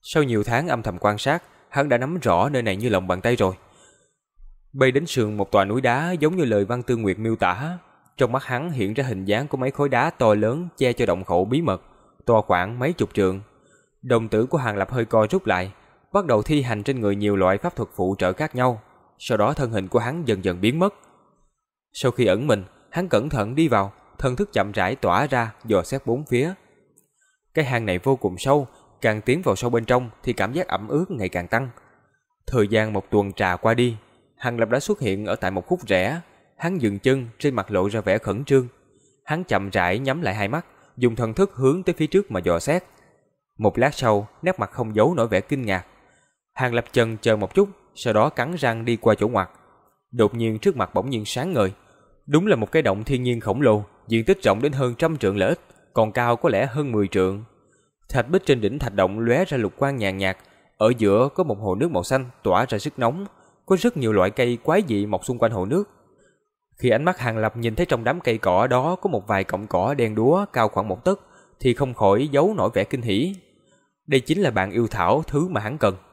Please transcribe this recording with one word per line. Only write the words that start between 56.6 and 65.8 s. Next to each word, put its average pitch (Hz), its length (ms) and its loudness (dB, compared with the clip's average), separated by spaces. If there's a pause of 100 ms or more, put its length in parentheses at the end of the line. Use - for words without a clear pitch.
hơn 135 260 -4
mười 104 160 2
trượng. 98 360 0 (640)
Thạch 120 200 -2
bích - 160 0
trên 127 160 2
đỉnh 107 180 -2
thạch 110 140 -4
động 98 260 2
lóe 120 260 2
ra 147 120 -4
lục 107 200 -2
quang 139 200 -2
nhàn 98 200 -2
nhạt, 95 200 -2 (400)
ở 110 200 4
giữa 110 380 4
có 185 80 0
một 117 160 -2
hồ 98 160 -2
nước 151 160 -2
màu 90 120 -2
xanh 131 220 -2 (180)
tỏa 101 260 2
ra 110 80 -4
sức - 220 -8
nóng, 139 260 -2 (400)
có 190 140 2
rất 240 180 0
nhiều 113 160 0
loại 95 160 4
cây 120 340 0
quái 185 240 2
dị 104 180 0
mọc 104 200 -4
xung 120 140 -4
quanh 135 120 2
hồ 95 140 -2
nước. 143 180 -2 (920)